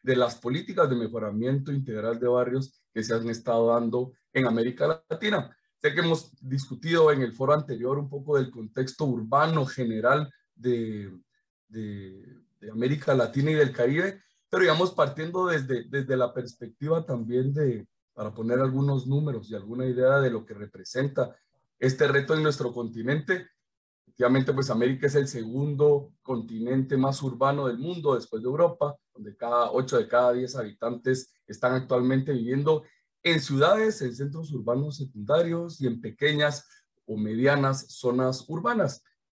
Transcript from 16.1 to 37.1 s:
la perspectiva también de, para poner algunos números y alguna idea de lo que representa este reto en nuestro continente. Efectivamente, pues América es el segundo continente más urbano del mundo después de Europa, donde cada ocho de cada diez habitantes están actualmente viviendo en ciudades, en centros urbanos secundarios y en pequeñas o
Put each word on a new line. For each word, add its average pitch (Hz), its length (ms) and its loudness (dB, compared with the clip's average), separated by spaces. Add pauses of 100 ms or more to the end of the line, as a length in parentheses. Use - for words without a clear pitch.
la 123 160 0
perspectiva 143 720 -4
también 123 480 -2
de, 131 360 -2 (260)
para 104 180 -8
poner 117 280 -2
algunos 135 480 0
números 135 420 -2
y 110 60 -8
alguna 113 280 -6
idea 131 360 4
de 131 100 2
lo 110 160 -6
que 107 80 -14
representa 123 840 -4 (440)
este 135 260 4
reto 139 280 2
en 156 100 0
nuestro 139 280 0
continente. 123 760 -4 (580)
Efectivamente, 131 460 2
pues 135 180 0
América 131 380 2
es 139 80 2
el 139 100 4
segundo 139 840 0 (100)
continente 123 760 -2
más 135 280 2
urbano 135 420 0
del 117 120 -4
mundo 151 360 -2
después 113 260 -6
de 120 80 -4
Europa, 151 480 0 (160)
donde 104 240 -16
cada 120 360 0
ocho 127 260 0
de 110 80 0
cada 123 260 4
diez 123 220 -2
habitantes 120 800 -4 (100)
están - 280 -2
actualmente 131 600 2
viviendo 139 520 0 (400)
en 165 140 2
ciudades, 170 640 2
en 123 140 -4
centros 147 360 -8
urbanos 131 440 -2
secundarios 160 840 -2
y 135 60 -2
en 113 140 -2
pequeñas 147 640 -2 (400)
o 110 100 -8